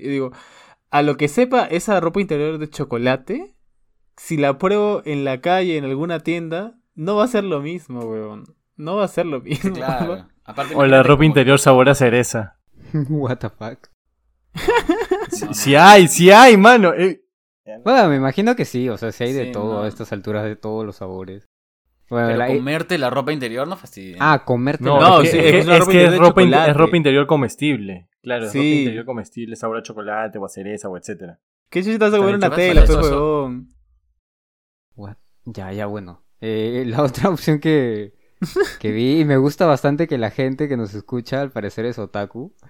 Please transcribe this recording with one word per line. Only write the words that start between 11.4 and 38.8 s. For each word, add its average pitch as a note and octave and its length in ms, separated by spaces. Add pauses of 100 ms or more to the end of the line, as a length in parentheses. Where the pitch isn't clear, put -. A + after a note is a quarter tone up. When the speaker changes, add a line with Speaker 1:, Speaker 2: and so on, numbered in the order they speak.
Speaker 3:
sabor C3 300
a C#3 60
cereza. A#2+ 640 (340)
Speaker 4:
<laughs> D3 160
What C3+ 300
the A2 120
fuck. - 380 (1400)
Speaker 3:
Sí, - 120
Speaker 2:
No, - 60
no. C#3+ 60
Speaker 3:
sí C#3 220
hay, F#3 320
sí F3 220
hay, A#3 260
mano. G#3 380
Eh. F3+ 280 (640)
Speaker 4:
Bueno, A#3 240
me C#3+ 80
imagino C3+ 400
que G3 80
sí, B2 240
o G#2+ 100
sea, A2+ 140
sí B2 120
hay B2 80
de C3+ 140
Speaker 2:
Sí, B2 60
Speaker 4:
todo A2 220
Speaker 2:
no. G#2 80
Speaker 4:
a G#2+ 60
estas G#2 240
alturas, G#2+ 320
de G#2+ 120
todos A2 280
los G2+ 120
sabores. F#2+ 520 (640)
Bueno, A#2+ 160
Speaker 2:
Pero A2+ 140
Speaker 4:
la, B2 100
eh, C3+ 60
Speaker 2:
comerte D3 420
la D#3 100
ropa C#3 240
interior B2+ 340
no F#3 100
fastidia. F#2+ 440
Speaker 4:
Ah, C#3+ 240
comerte B2+ 400
Speaker 3:
No, C#3 160
Speaker 4:
la E3 80
Speaker 1:
No, F3+ 140
Speaker 3:
es - 80
Speaker 1:
sí, E3+ 80
Speaker 3:
que, D#3+ 100
Speaker 1:
es D3+ 60
Speaker 3:
es C3 100
que, E3 60
Speaker 1:
una F3 60
Speaker 3:
es E3 40
Speaker 1:
ropa F#3 120
Speaker 3:
que F#3 60
Speaker 1:
interior F3 160
Speaker 3:
es F#3 60
Speaker 1:
de E3+ 80
Speaker 3:
ropa F#3 140
in-, F3+ 60
es E3 60
Speaker 1:
chocolate. D3 240
Speaker 3:
ropa D#3 180
interior C#3+ 300
comestible. B2 840 (140)
Claro, A#2+ 220
es G#2 80
ropa C#3 100
Speaker 1:
Sí. D3+ 180
Speaker 3:
interior A#2 260
comestible, A2+ 500
sabor A2+ 220
a A2 40
chocolate, G#2+ 560
o G2 60
a G2 40
cereza, G2+ 400
o F#2 100
etcétera. F2+ 400 (320)
Speaker 1:
¿Qué F3+ 120
chucha A3 160
te G#3+ 60
vas G#3 100
a - 40
comer G3 80
Speaker 2:
Pero - 20
el G3 80
Speaker 1:
una G3 120
Speaker 2:
chocolate F3 200
Speaker 1:
tela, E3 160
pues, D3+ 120
Speaker 2:
grasoso. D3+ 180 (280)
Speaker 1:
huevón? B2+ 260 (1300)
Speaker 4:
What? G2+ 220 (300)
Ya, G2 260
ya, G#2 140
bueno. G2+ 360 (180)
Eh, A2+ 460
la A#2+ 160
<laughs> - 0
otra D3 280
opción D3+ 300
que, A#2+ 540 (640)